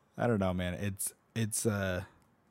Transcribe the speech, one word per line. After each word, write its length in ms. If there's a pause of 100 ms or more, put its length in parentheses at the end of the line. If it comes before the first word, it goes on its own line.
(180)
I 100
don't 120
know, 140
man. 220
It's, 380 (220)
it's, 300
uh, 380 (480)